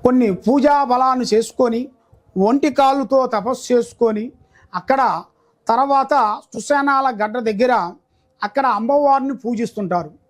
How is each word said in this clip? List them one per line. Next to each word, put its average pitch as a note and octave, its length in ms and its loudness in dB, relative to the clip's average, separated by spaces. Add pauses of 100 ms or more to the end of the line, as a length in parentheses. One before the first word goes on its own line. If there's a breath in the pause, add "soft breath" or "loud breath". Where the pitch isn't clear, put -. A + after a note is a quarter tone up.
కొన్ని B3 260 4 (160)
పూజా C#4+ 300 2 (160)
బలాన్ని B3+ 420 0
చేసుకొని A#3 480 -2 (640)
ఒంటి C#4 320 2
కాళ్ళతో C4+ 420 2 (140)
తపస్సు B3 360 -4
చేసుకొని A#3 540 0 (460 soft breath)
అక్కడ C4 280 0 (640)
తర్వాత C4+ 480 2 (380)
సుశానాల C4+ 560 0 (140)
గడ్డ G#3+ 160 -4 (100)
దగ్గర A#3 240 0 (680)
అక్కడ C4+ 240 -2 (120)
అమ్మవారిని C4+ 640 2
పూజిస్తుంటారు. G3+ 680 -4 (200)